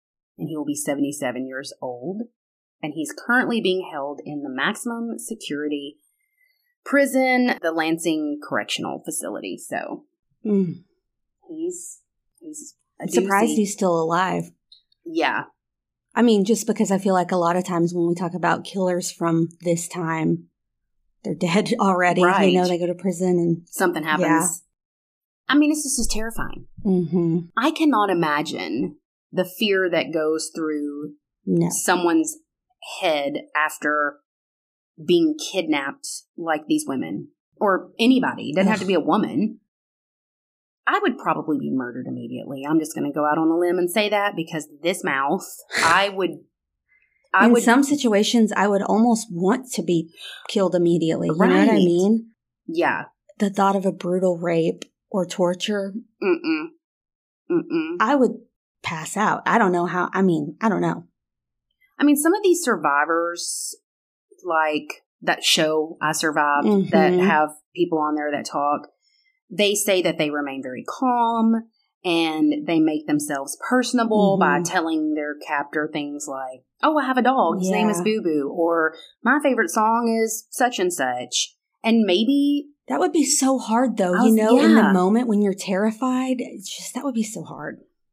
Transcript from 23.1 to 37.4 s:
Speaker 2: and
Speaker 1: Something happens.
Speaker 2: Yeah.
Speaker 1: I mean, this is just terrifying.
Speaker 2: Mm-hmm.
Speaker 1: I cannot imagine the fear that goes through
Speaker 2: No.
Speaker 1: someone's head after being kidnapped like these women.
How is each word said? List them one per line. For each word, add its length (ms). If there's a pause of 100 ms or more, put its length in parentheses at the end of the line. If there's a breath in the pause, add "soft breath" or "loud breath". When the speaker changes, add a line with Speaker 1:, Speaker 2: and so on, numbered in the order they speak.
Speaker 2:
and 280
Speaker 1:
Something 360
happens. 260
Speaker 2:
Yeah. 180 (1000)
Speaker 1:
I 100
mean, 140
this 140
is 120
just 140
terrifying. 560 (180)
Speaker 2:
Mm-hmm. 520 (200)
Speaker 1:
I 140
cannot 400
imagine 880 (340)
the 140
fear 440
that 240
goes 420
through 580 (320)
Speaker 2:
No. 260
Speaker 1:
someone's 680 (640)
head 320 (220)
after 640 (840)
being 320 (160)
kidnapped 560 (300)
like 300
these 200
women. 420 (300)